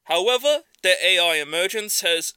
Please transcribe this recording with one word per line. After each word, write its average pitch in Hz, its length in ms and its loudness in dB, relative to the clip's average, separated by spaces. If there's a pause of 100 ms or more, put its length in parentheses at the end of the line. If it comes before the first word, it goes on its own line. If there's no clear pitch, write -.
However, 247 580 0 (200)
their 185 200 4
A 180 160 4
I 170 180 2
emergence 185 640 -4
has 170 340 -2